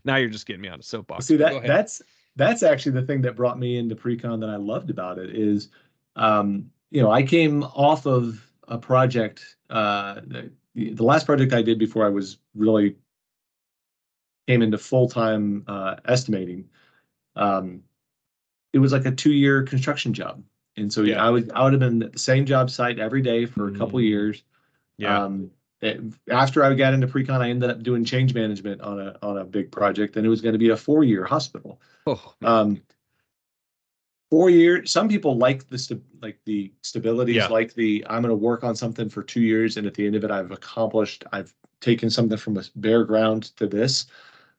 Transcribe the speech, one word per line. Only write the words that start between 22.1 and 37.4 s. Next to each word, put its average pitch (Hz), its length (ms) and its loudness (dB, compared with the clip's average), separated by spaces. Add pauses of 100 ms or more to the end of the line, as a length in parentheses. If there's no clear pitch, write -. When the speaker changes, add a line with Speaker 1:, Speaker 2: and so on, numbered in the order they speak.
Speaker 2:
the - 60 -14
same 131 280 0
job 127 240 2
site 120 280 -4
every 110 240 -4
day 117 240 0
for 107 220 -6
a 101 40 -8
couple 104 260 -4
Speaker 1:
Mm. 117 100 4
Speaker 2:
years. 104 340 -2 (540)
Speaker 1:
Yeah. 101 280 -2
Speaker 2:
Um, 95 260 -8 (300)
it, 110 200 -6 (300)
after 135 340 2
I 139 100 4
got 135 200 2
into 131 120 2
pre-con, 131 360 -2
I 120 80 -2
ended 123 200 -2
up 113 120 -8
doing 120 220 -2
change 127 300 0
management 101 460 -4
on 101 200 -10
a, 98 220 -14
on 101 160 -6
a 95 60 -8
big 95 260 -4
project, 101 460 0
and 107 100 0
it - 20 4
was 113 120 2
gonna 113 180 0
be 113 120 4
a 110 60 2
four-year 131 480 2
hospital. - 560 -6 (260)
Speaker 1:
Oh, - 340 -6
man. 117 100 0
Speaker 2:
Um, 107 320 2 (1500)
four 175 200 6
years. 175 400 6
Some 202 180 2
people 156 300 0
like 131 300 0
the 127 100 -10
sta-, 117 220 -10 (200)
like, 107 240 -14
the 101 280 -6 (100)
stability, 117 520 -2
Speaker 1:
Yeah. 107 120 2